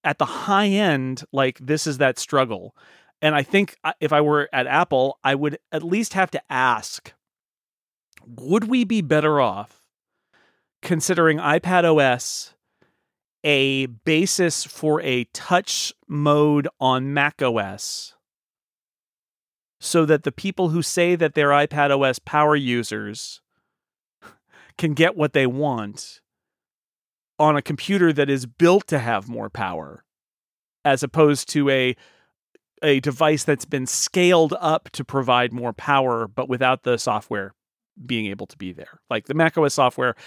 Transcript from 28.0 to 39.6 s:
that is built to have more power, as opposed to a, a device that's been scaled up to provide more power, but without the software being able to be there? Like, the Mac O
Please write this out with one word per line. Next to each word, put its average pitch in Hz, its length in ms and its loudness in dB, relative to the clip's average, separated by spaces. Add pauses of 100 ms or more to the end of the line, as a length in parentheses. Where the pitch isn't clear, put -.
that 139 180 0
is 131 160 -2
built 175 400 2
to 151 120 -2
have 113 300 -4
more 113 220 -10
power, 82 540 -10 (800)
as 135 180 2
opposed 147 460 2
to 139 200 0
a, 127 280 0 (840)
a 143 200 4
device 147 420 0
that's 143 220 -2
been 131 220 -6
scaled 175 760 2
up 160 300 -2
to - 140 -10
provide 123 480 0
more 120 200 -6
power, 127 560 0
but 131 200 -6
without 127 360 0
the 123 120 2
software 104 560 -6 (540)
being 117 200 -2
able 98 200 -8
to - 100 -20
be 92 160 -10
there? - 280 -20 (100)
Like, 110 160 -6
the 139 80 -6
Mac 165 240 0
O 156 60 2